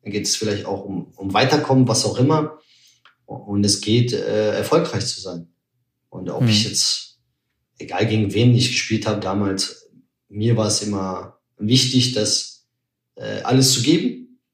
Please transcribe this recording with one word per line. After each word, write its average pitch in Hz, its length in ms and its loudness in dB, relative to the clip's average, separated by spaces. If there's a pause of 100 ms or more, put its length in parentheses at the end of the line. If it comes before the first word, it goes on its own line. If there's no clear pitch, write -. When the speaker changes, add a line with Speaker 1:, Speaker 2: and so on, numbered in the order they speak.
Speaker 1:
Dann 107 80 -10
geht's 98 240 -4
vielleicht 101 300 -4
auch 98 180 -6
um, 92 320 -10
um 98 200 -8
Weiterkommen, 131 520 4
was - 180 0
auch 101 120 -2
immer. 151 400 2 (680)
Und 101 360 -2
es 104 180 0
geht, 120 320 2
äh, 107 420 0
erfolgreich 139 500 0
zu - 160 -6
sein. 85 320 -12 (560)
Und 90 220 -10
ob 92 100 -4
Speaker 2:
Mhm. 113 80 4
Speaker 1:
ich 107 140 2
jetzt, - 560 -4 (580)
egal 101 300 -4
gegen 107 260 0
wen 120 220 6
ich - 140 2
gespielt - 360 -2
habe 104 140 -2
damals, 98 720 -4 (360)
mir 110 300 0
war 107 80 2
es 104 160 0
immer 95 560 -6 (220)
wichtig, 127 540 2
das, - 540 -4 (460)
äh, - 300 -10
alles 131 300 4
zu 123 100 -2
geben. - 560 0 (140)